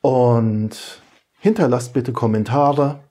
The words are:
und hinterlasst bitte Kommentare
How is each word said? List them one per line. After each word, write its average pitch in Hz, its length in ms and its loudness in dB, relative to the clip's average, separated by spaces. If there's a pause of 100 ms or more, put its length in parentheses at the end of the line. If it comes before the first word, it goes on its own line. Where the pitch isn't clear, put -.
und 117 1000 0 (340)
hinterlasst 147 560 0
bitte 123 180 -2
Kommentare 139 1000 0